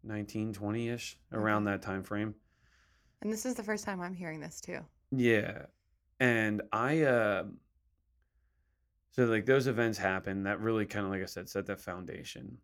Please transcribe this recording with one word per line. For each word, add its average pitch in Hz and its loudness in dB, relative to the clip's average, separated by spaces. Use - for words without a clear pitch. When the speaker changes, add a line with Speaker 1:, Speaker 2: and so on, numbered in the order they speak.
Speaker 1:
Nineteen, 107 -4
twenty-ish, 113 -4
around 107 2
Speaker 2:
Okay. 101 2
Speaker 1:
that 95 -6
time 95 -4
frame. 104 -4
Speaker 2:
And 214 -4
this 220 -4
is 254 -2
the 247 -6
first 208 -4
time 190 -6
I'm 180 -6
hearing 165 -8
this, 160 -12
too. - -10
Speaker 1:
Yeah. 117 4
And 110 4
I, 135 2
uh, 110 4
so, 127 4
like, 110 4
those 131 6
events 117 2
happened. 95 -2
That 98 0
really 110 2
kinda, 101 -4
like 95 -2
I 92 -6
said, 90 -10
set 98 -4
that 95 -6
foundation. 92 -10